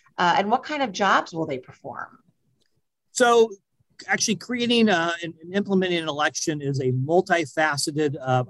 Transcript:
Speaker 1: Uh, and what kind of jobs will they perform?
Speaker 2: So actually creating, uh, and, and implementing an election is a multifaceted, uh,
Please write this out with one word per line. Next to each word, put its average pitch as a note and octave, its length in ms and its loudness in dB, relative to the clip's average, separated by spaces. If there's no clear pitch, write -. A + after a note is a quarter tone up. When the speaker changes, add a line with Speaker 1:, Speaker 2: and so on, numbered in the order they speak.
Speaker 1:
Uh, F3 180 4
and G3+ 140 0
what B3+ 120 2
kind D4 200 -4
of A3 100 -2
jobs G#3 400 0
will D#3+ 140 -4
they C#3 120 -6
perform? - 600 -16
Speaker 2:
So A#3 380 6
actually G3+ 300 -2
creating, A#3 540 2
uh, E3+ 220 0
and, E3 100 -8
and F3 120 -12
implementing F#3+ 440 0
an D#3+ 100 -4
election D3+ 520 -2
is C#3 200 -2
a B2+ 120 0
multifaceted, D3+ 1300 0
uh, B2+ 300 0